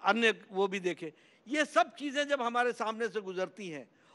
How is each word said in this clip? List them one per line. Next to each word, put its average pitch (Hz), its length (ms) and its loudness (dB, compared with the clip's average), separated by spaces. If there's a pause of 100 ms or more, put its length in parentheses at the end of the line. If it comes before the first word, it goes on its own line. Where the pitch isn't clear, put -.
अन्य 214 460 4
वो 196 180 2
भी 190 120 -2
देखे। 165 320 -4 (360)
ये 294 160 2
सब 320 300 2
चीज़ें 285 340 -4
जब 277 140 0
हमारे 240 300 0
सामने 226 360 -4
से 196 120 -4
गुजरती 185 480 -6
हैं, 143 200 -10 (260)